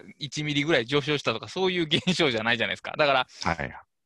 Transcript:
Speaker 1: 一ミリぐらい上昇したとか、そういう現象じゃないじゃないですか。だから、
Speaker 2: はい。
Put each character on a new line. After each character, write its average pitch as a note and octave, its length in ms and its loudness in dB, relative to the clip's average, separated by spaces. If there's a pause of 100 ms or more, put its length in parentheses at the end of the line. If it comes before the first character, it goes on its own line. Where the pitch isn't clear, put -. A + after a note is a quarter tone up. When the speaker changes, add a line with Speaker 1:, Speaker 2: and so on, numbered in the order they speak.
(180)
Speaker 1:
一 D3+ 240 -8
ミ D3+ 120 -2
リ C#3+ 100 2
ぐ E3 80 0
ら C#3+ 60 6
い A#2 80 0
上 C#3+ 160 2
昇 C#3+ 160 0
し - 40 -6
た A#2+ 120 0
と A2 60 -8
か、 G#2+ 80 -14
そ F#3 180 -2
う F#3 60 2
い F3+ 80 -2
う - 40 0
現 D#3 320 0
象 D#3 140 4
じ A#2 80 0
ゃ A2 40 -2
な A#2 100 2
い A#2 60 0
じ A2+ 60 2
ゃ - 20 0
な F#2+ 60 -2
い - 20 -2
で - 40 -10
す - 40 -18
か。 - 140 -8
だ D3 100 4
か C#3 60 4
ら、 B2+ 140 2 (160)
Speaker 2:
は E2+ 100 2 (100)
い。 C2 100 -6 (340)